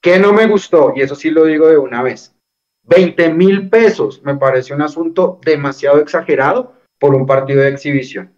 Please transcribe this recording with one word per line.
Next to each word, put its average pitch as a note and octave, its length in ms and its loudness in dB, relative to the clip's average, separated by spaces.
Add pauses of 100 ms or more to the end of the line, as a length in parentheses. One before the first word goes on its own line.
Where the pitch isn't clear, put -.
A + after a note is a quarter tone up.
¿Qué F3+ 160 4
no G3+ 140 4
me A3 140 2
gustó? F3+ 480 2
Y C3+ 60 -6
eso C#3 140 -4
sí D#3+ 160 -6
lo D#3+ 140 4
digo D#3 240 2
de D#3+ 100 6
una B2 240 -4
vez. B2 320 -8 (500)
Veinte E3+ 480 0
mil F#3+ 360 0
pesos G#3 560 0
me C#3 120 -4
parece C3+ 380 -2
un D3 80 -4
asunto E3 640 -4
demasiado C#3+ 560 0
exagerado D#3+ 760 -2 (240)
por C#3 160 2
un C3 120 0
partido C3+ 360 0
de C#3 60 2
exhibición. C#3 680 -8